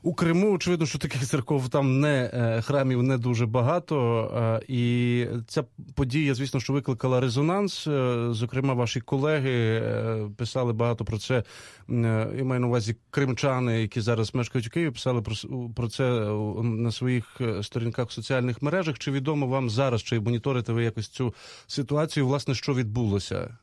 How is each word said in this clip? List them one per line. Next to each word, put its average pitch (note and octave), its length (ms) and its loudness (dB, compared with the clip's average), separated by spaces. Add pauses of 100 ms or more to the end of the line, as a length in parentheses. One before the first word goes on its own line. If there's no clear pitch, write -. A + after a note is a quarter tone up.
у E3+ 120 0
Криму. F3+ 400 4
Очевидно, E3 320 2
що C#3 140 -4
таких C3+ 280 -2
церков C3+ 420 0
там C3+ 300 4
не, C#3 340 2
е, A2+ 280 2
храмів C3 420 2
не C3 140 2
дуже A#2+ 280 2
багато. B2 760 2 (140)
Е, A2+ 320 2
і A#2+ 580 2 (220)
ця D3+ 160 -2 (320)
подія, C#3 400 2
звісно, C3 240 -2
що C3+ 140 -2
викликала B2+ 460 2
резонанс. D#3+ 680 0
Е, B2 440 0
зокрема, B2+ 420 0
ваші A#2+ 280 0
колеги, C#3 500 0
е, A2 880 0
писали A#2+ 360 -2
багато A#2 320 0
про A2 120 -4
це. B2 260 0 (460)
М, A#2+ 160 2
е, A2 320 0
я C3+ 60 -2
маю B2+ 180 0
на B2 60 2
увазі A#2 280 0 (140)
кримчани, B2+ 720 0
які A2 200 -2
зараз A2 340 0
мешкають A#2+ 320 -2
у - 20 -8
Києві, E3 220 0
писали B2 300 -2
про A2 140 -4
с-, - 120 -10
у, B2 220 -6
про A2+ 200 -4
це, C3+ 140 -2
е, A#2 260 2
у, G#2+ 340 -2
на A#2 280 0
своїх, B2 500 -2
е, G#2+ 220 -2
сторінках A#2 460 -4
в - 20 -14
соціальних B2 500 -2
мережах. D#3+ 380 0
Чи C#3 120 -4
відомо C#3 360 0
вам B2+ 220 0
зараз, A#2+ 340 2
чи A#2 160 0
моніторите A#2+ 540 0
ви A#2 100 2
якось A2+ 240 -2
цю B2 260 -4 (340)
ситуацію, D3 600 0
власне, C#3 280 0
що - 180 -2
відбулося? G#2 880 -2